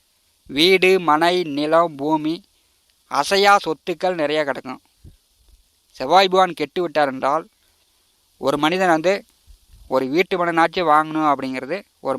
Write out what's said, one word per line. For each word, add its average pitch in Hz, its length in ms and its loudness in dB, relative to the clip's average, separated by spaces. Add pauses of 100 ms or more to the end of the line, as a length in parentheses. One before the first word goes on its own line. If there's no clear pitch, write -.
(580)
வீடு, 185 340 4 (160)
மனை, 160 280 2 (220)
நிலம், 160 440 0
பூமி, 156 340 -2 (760)
அசையா 196 420 2 (120)
சொத்துக்கள் 175 560 -4
நிறைய 151 180 -2 (100)
கிடக்கும். 131 320 -8 (1160)
செவ்வாய் 180 360 4
பகவான் 185 260 2
கெட்டு 147 240 -6
விட்டார் 147 300 0
என்றால் 131 320 -2 (960)
ஒரு 139 220 0
மனிதன் 180 320 2
வந்து 160 180 0 (800)
ஒரு 131 200 0
வீட்டு 185 260 0
மனைனாச்சும் 170 520 0
வாங்கணும் 156 400 2
அப்படிங்கிறது 131 460 -6 (300)
ஒரு 131 120 -2